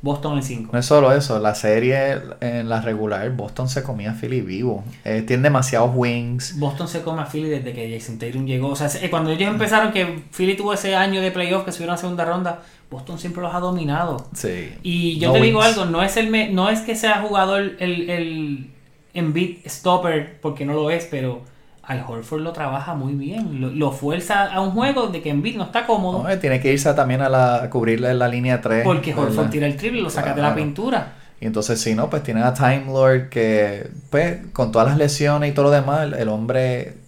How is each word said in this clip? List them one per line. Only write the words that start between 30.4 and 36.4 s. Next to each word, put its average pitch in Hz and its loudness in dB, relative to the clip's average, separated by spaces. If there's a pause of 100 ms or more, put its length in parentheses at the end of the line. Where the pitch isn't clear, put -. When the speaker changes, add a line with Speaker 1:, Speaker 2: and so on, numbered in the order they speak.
Speaker 1:
la 147 4
Speaker 2:
Claro. 147 0
Speaker 1:
pintura. 180 -4 (280)
Speaker 2:
Y 113 -4
entonces, 110 -2
si 110 0
no, 127 0
pues - -2
tienen 113 0
a 123 4
Time 135 2
Lord 131 4
que, 107 2 (220)
pues, 170 2 (160)
con 117 0
todas 117 4
las 143 2
lesiones 147 2
y 143 -4
todo 143 4
lo 143 6
demás, 143 4
el, 143 -4
el 113 -2
hombre 123 -2 (100)